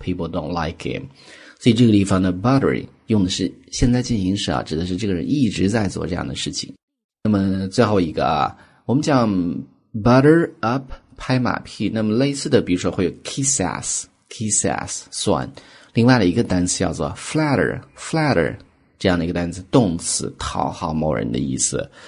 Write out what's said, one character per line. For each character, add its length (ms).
people 300
don't 200
like 280
him. 140
所 100
以 60
这 100
个 60
地 140
方 180
的 100
buttering 540
用 160
的 40
是 240
现 200
在 80
进 220
行 140
时 160
啊， 100
指 140
的 100
是 100
这 120
个 60
人 140
一 200
直 200
在 200
做 180
这 80
样 100
的 120
事 160
情。 200
那 80
么 380
最 140
后 160
一 120
个 120
啊， 320
我 80
们 80
讲 260
butter 560
up， 320
拍 200
马 240
屁， 320
那 80
么 140
类 180
似 160
的， 140
比 100
如 60
说 140
会 120
有 60
kiss 360
ass，kiss 1040
ass 440
算。 400
另 140
外 100
的 100
一 60
个 120
单 200
词 140
叫 140
做 240
flatter，flatter 1400
这 80
样 100
的 60
一 40
个 60
单 160
词， 180
动 300
词， 400
讨 320
好 240
某 180
人 200
的 80
意 160
思。 340